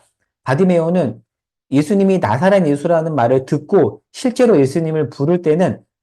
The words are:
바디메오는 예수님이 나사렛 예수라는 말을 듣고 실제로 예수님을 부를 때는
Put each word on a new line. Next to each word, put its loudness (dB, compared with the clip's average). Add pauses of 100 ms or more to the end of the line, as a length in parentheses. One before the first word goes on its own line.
(440)
바디메오는 0 (500)
예수님이 0
나사렛 0
예수라는 -2
말을 0
듣고 0 (100)
실제로 0
예수님을 -2
부를 -2
때는 0 (220)